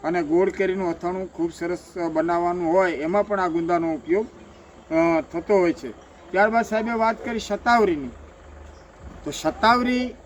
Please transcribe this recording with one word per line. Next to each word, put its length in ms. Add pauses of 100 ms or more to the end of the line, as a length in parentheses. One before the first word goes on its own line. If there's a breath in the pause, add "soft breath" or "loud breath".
અને 180
ગોળ 280
કેરીનું 380
અથાણું 440
ખૂબ 200
સરસ 420 (180)
બનાવવાનું 600
હોય 200
એમાં 340
પણ 140
આ 80
ગુંદાનો 460
ઉપયોગ, 320 (680)
અ, 280
થતો 380
હોય 140
છે. 180 (400)
ત્યારબાદ 340
સાહેબે 260
વાત 340
કરી 140
શતાવરીની, 720 (1160)
તો 60
શતાવરી 840 (120)